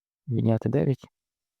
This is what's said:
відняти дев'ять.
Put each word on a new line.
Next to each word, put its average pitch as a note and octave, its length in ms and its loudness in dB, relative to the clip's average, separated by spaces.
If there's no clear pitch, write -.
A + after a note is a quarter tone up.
відняти A2+ 420 0
дев'ять. C#3 380 0